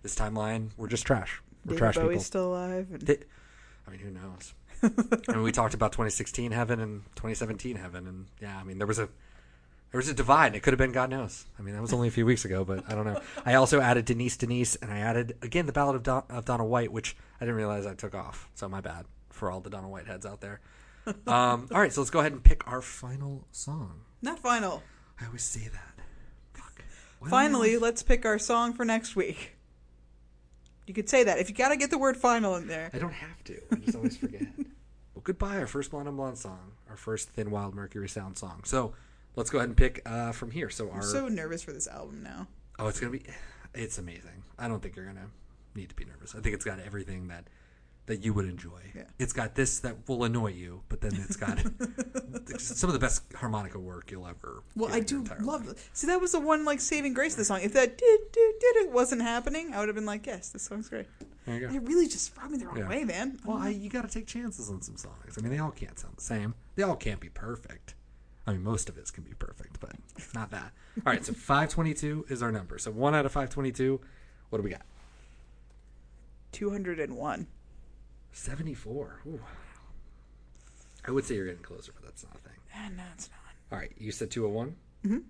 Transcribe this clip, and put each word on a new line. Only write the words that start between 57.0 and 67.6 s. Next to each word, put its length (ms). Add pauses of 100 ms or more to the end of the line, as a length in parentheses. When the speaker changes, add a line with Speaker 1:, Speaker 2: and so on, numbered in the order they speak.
Speaker 2:
grace 200
of 60
the 60
song. 160
If 120
that 240
did, 220 (120)
did, 280
did 180
it 140
wasn't 320
happening, 500
I 60
would 100
have 60
been 100
like, 200
"Yes, 240
this 140
song's 240
great." 200 (380)
Speaker 1:
There 120
you 100
go. 60
Speaker 2:
It 100
really 240
just 300
rubbed 140
me 80
the 80
wrong 100
Speaker 1:
Yeah. 120
Speaker 2:
way, 160
man. 400
Speaker 1:
Well, 120
Speaker 2:
I 100
Speaker 1:
I, 20
you 200
gotta 200
take 180
chances 420
on 140
some 140
songs. 400
I 40
mean, 100
they 60
all 140
can't 260
sound 200
the 40
same. 320 (220)
They 80
all 140
can't 220
be 100
perfect. 640 (500)